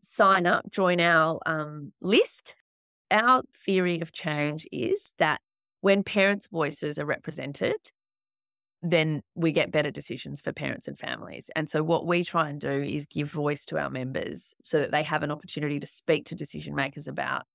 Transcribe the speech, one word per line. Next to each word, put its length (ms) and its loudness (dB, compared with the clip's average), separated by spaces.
Sign 440 4
up, 260 2
join 300 4
our, 440 4
um, 540 -4
list. 560 2
Our 320 4
theory 340 2
of 140 -8
change 580 -2
is 460 -2
that 240 2
when 220 6
parents' 440 2
voices 520 -2
are 60 -4
represented, 680 -2
then 380 2
we 160 2
get 200 2
better 200 2
decisions 500 -10
for 100 -4
parents 360 -6
and 100 -10
families. 580 -10
And 140 -2
so 140 0
what 240 2
we 160 2
try 260 0
and 120 -8
do 200 -2
is 240 -4
give 240 -6
voice 360 -2
to 120 -4
our 140 -2
members 720 -6
so 160 0
that 120 0
they 120 2
have 200 -2
an 80 -2
opportunity 480 -4
to 80 -8
speak 400 0
to 80 -8
decision 380 -10
makers 340 -6
about 360 -4